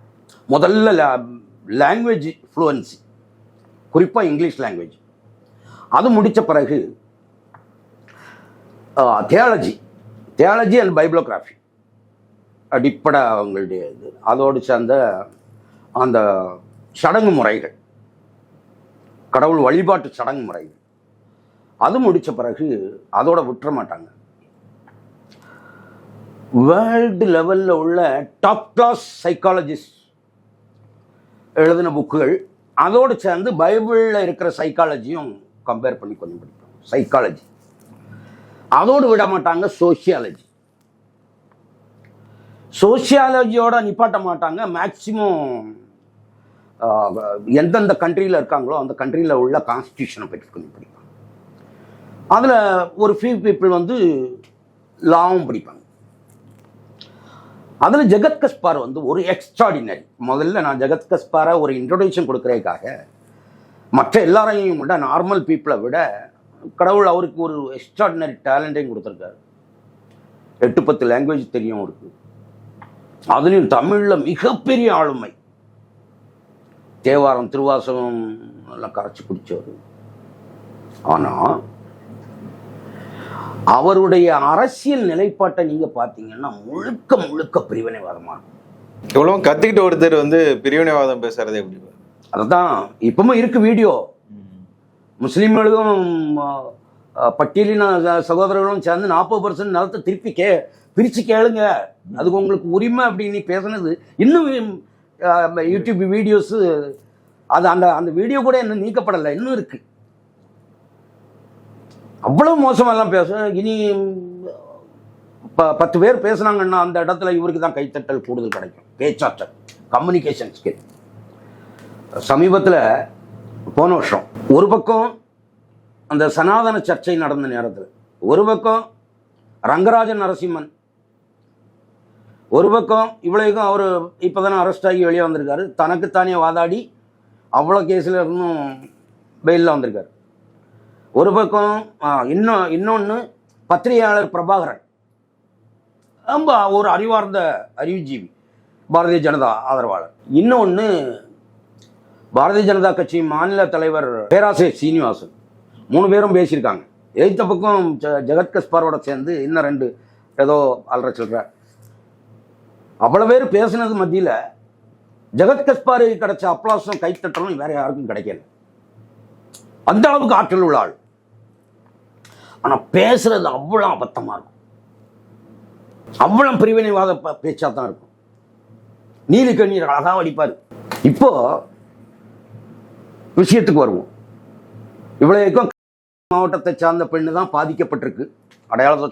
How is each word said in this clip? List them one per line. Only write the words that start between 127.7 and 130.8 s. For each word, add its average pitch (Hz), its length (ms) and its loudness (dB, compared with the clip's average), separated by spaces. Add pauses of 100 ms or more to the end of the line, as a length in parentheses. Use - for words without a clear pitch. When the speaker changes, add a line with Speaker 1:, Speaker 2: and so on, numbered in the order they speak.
Speaker 1:
ஒரு 147 220 4
பக்கம் 220 380 0 (800)
ரங்கராஜன் 214 600 2
நரசிம்மன், 170 460 -6 (1800)